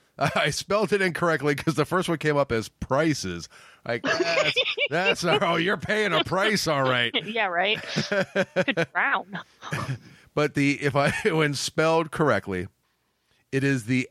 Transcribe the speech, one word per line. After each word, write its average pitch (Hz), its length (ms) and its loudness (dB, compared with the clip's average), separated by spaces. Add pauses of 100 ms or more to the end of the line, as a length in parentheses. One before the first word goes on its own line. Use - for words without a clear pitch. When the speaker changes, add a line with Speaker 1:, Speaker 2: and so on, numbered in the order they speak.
Speaker 1:
<laughs> - 160 -20
I 151 340 0
spelled 208 420 0
it 202 80 0
incorrectly 160 540 0
'cause 139 200 -2
the 147 100 2
first 180 220 -2
one 170 100 0
came 151 200 2
up 139 160 2
as 113 160 -2
prices. 127 800 -2 (360)
Like, 120 180 -4
that's, 330 520 0 (180)
Speaker 2:
<laughs> - 160 -4
Speaker 1:
that's, - 360 0
oh, 175 320 2
you're 180 180 0
paying 208 380 -2
a 156 100 2
price, 196 420 0
all 143 180 2
right. 123 360 2
Speaker 2:
<laughs> 160 60 -6
Yeah, 214 220 -2
right. 185 300 0 (320)
Speaker 1:
<laughs> 196 460 -2
Speaker 2:
Good 180 380 0
frown. 196 440 -2 (960)
Speaker 1:
But 147 200 0
the, 139 280 2
if 135 140 0
I, 143 160 4
<laughs> - 180 -6
when 156 260 2
spelled 160 560 0
correctly, 98 560 0 (840)
it 135 140 0
is 135 220 0
the 127 260 0